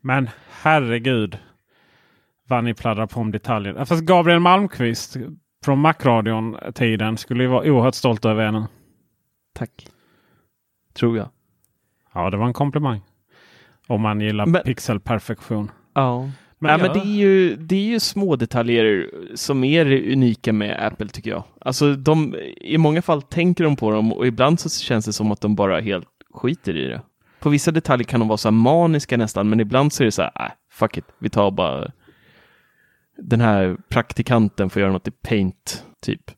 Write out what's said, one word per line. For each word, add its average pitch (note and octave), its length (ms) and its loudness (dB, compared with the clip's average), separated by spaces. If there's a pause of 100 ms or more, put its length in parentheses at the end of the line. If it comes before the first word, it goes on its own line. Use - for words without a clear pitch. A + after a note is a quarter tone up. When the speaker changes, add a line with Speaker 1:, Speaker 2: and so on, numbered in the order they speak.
Speaker 1:
Men C3 280 -2 (320)
herregud A#2+ 760 0 (1080)
vad A#2+ 160 0
ni A#2 100 -2
pladdrar G#2+ 340 -4
på - 120 -8
om G#2+ 120 -4
detaljer. G#2 460 -4
Ja, C3 80 -6
fast E3 180 -2
Gabriel E3+ 360 4
Malmqvist F3 800 2 (480)
från C#3 140 2
Macradion-tiden A2+ 1400 0
skulle B2 260 -4
ju B2+ 60 0
vara C3+ 220 2
oerhört B2 240 4
stolt A#2 300 0
över A2 220 2
er G#2+ 40 -2
nu. G#2+ 120 -2 (920)
Speaker 2:
Tack. - 320 -12 (1040)
Tror A#2 240 -2
jag. G#2+ 120 -8 (840)
Speaker 1:
Ja, F2+ 160 -4
det G2 80 -4
var A2 100 0
en B2 60 -2
komplimang. C#3 480 -2 (880)
Om A2 140 -2
man G#2+ 200 -2
gillar G#2 240 -2
Speaker 2:
Men E3+ 180 2
Speaker 1:
pixelperfektion. A2 1080 -6 (220)
Speaker 2:
Ja. C3 360 -2 (300)
Speaker 1:
Men D3+ 120 0
Speaker 2:
Ja, D#3 60 4
men F3+ 100 2
Speaker 1:
ja. - 60 0
Speaker 2:
det G3+ 60 0
är G3+ 160 -2
ju, F#3+ 400 4
det D#3+ 200 -4
är G3 140 0
ju A3+ 100 0
små G3 360 -2
detaljer A#2 760 2 (260)
som C3+ 280 -2
är D3+ 220 4
det C3+ 280 2
unika A#2+ 400 2
med G#2 340 -4
Apple, G#2+ 200 -8
tycker G#2+ 240 -10
jag. - 120 -8 (180)
Alltså, C#3+ 340 0
de, D3 400 0 (260)
i C#3+ 160 -2
många D#3+ 240 4
fall D3+ 200 -2
tänker E3+ 420 0
de D3+ 120 2
på G#2+ 160 -2
dem G#2+ 220 0
och B2+ 140 -2
ibland C3 320 2
så - 100 -8
känns A2 360 -4
det G#2+ 80 -6
som G#2+ 180 -2
att G2+ 100 -4
de G#2 140 0
bara F#2+ 240 0
helt G2 280 -6 (260)
skiter A#2+ 440 -4
i C2 100 -4
det. A#1+ 140 -8 (380)
På D3+ 100 0
vissa D3 220 2
detaljer C#3+ 340 0
kan B2+ 140 0
de A2 100 2
vara G#2+ 80 2
så - 100 -2
här G#2+ 60 4
maniska D3 640 4
nästan, G#2+ 320 0
men A2 100 2
ibland B2+ 340 2
så C#3 100 0
är - 20 4
det G#2+ 60 2
så - 100 -2
här, C#2 100 -2 (140)
"Äh, - 60 -10 (200)
fuck - 260 -4
it, - 80 -10 (140)
vi G#2+ 100 -6
tar G2+ 220 2
bara F2 400 -4 (1300)
den A#2 240 0
här G2 360 2 (120)
praktikanten A2+ 800 0
får G2 120 -2
göra F#2+ 100 2
något F#2 160 -4
i - 40 -6
Paint", - 760 -6 (160)
typ. - 200 -8 (160)